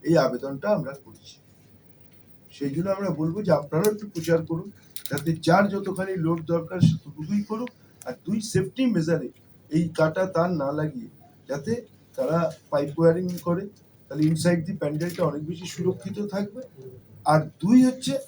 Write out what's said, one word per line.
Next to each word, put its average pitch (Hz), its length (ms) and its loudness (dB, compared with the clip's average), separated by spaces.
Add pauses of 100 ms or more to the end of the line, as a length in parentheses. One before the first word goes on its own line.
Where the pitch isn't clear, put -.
এই 160 140 4
আবেদনটা 135 520 0
আমরা 160 240 0 (120)
করছি। - 300 -20 (1160)
সেই 143 180 -4
জন্য 170 200 -2
আমরা 196 200 0
বলবো 165 340 -2
যে 175 80 2
আপনারাও 160 400 2
একটু 208 160 -8
প্রচার 160 380 0
করুন, 175 260 -6 (400)
যাতে 165 300 -2
যার 190 280 4
যতখানি 190 460 -4
লোড 160 300 -2
দরকার 165 340 -4
সে 165 80 6
ততটুকুই 160 560 -2
করুক। 220 260 -6 (360)
আর - 80 -8 (120)
দুই, 214 160 -2
সেফটি 190 440 -2
মেজারে 165 440 0 (400)
এই 165 200 0
কাটা 160 360 0
তার 180 260 0
না 143 200 -2
লাগিয়ে 147 360 -4 (400)
যাতে 220 340 -4 (340)
তারা 156 360 0 (180)
পাইপ 151 300 -2
ওয়্যারিং 165 300 4 (120)
করে, 170 260 -2 (420)
তাহলে 151 200 2
inside 165 360 2
the 196 120 -4
প্যান্ডেলটা 160 460 -2
অনেক 151 220 -2
বেশি 170 200 -10
সুরক্ষিত 202 600 -4
থাকবে। 202 340 -6 (640)
আর 151 160 4
দুই 247 420 4
হচ্ছে 262 440 0